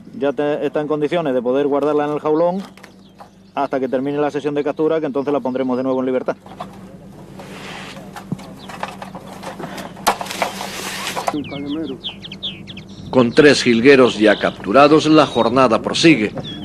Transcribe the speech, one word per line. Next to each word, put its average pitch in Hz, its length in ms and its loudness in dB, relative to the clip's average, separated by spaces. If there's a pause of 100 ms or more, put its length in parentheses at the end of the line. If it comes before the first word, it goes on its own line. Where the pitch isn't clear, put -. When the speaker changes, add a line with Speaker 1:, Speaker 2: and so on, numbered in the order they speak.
(180)
Speaker 1:
Ya 135 160 0
te-, 147 320 0
está 151 160 -2
en 147 60 -4
condiciones 151 440 0
de 127 80 2
poder 131 260 0
guardarla 143 380 2
en 147 60 -2
el 147 100 -2
jaulón 165 380 2 (960)
hasta 139 260 -2
que 131 80 -2
termine 135 300 -2
la 147 120 0
sesión 143 240 -4
de 147 80 0
captura, 156 380 0
que 156 60 -4
entonces 139 260 -2
la 139 80 2
pondremos 127 380 -2
de 131 60 -2
nuevo 131 160 0
en 127 60 -2
libertad. 131 300 -2 (4000)
Speaker 2:
Con 120 220 2
tres 143 300 6
jilgueros 120 560 6
ya 104 200 6
capturados, 131 680 4
la 156 200 6
jornada 117 560 2
prosigue. 107 500 4 (320)